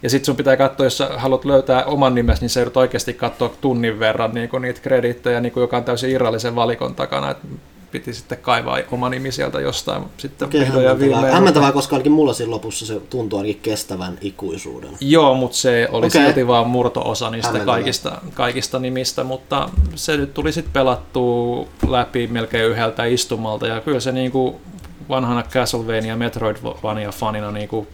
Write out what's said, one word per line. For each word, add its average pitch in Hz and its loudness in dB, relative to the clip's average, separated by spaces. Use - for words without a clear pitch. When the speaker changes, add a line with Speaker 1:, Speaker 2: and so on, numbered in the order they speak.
Speaker 1:
Ja 131 -2
sit 135 2
sun 139 2
pitää 131 4
katsoa, 135 2
jos 123 0
sä 139 -2
haluat 131 0
löytää 135 4
oman 139 2
nimesi, 117 2
niin 120 -2
sä 127 0
joudut 120 0
oikeasti 123 0
katsoa 120 -2
tunnin 117 0
verran 113 2
niinku 117 -4
niitä 123 -6
kredittejä, 120 0
niinku 120 -2
joka 120 0
on 120 -2
täysin 123 -2
irrallisen 117 0
valikon 117 -2
takana. - -4
Et - -6
piti - -8
sitten - -10
kaivaa 123 0
oma 123 -2
nimi 131 -6
sieltä 69 -4
jostain - -4
sitten - -8
Speaker 2:
Okei, 151 2
Speaker 1:
vihdoin 131 4
ja 127 6
Speaker 2:
hämmentävää. 131 4
Speaker 1:
viimein. 131 4
Speaker 2:
Hämmentävää, 151 6
koska 143 0
ainakin 135 4
mulla 151 6
siinä 117 -4
lopussa 113 -8
se 107 -6
tuntui 107 -4
ainakin 101 -4
kestävän 92 -6
ikuisuuden. 85 -8
Speaker 1:
Joo, 143 6
mut 127 -2
se 120 2
oli 113 0
Speaker 2:
Okei. 156 4
Speaker 1:
silti 131 4
vaan 120 4
murto-osa 120 0
niistä 113 -4
Speaker 2:
Hämmentävää. 110 0
Speaker 1:
kaikista, - -4
kaikista 123 -2
nimistä, 127 -4
mutta 131 -4
se 151 -2
nyt 139 -4
tuli 160 -2
sit 165 -6
pelattua 123 0
läpi 123 0
melkein 113 -2
yhdeltä 117 -2
istumalta. 113 -2
Ja 113 -4
kyllä 143 0
se 127 -2
niinku 127 -2
vanhana 120 0
Castlevania, 113 -2
Metroidvania 110 -4
fanina 107 -4
niinku 104 -6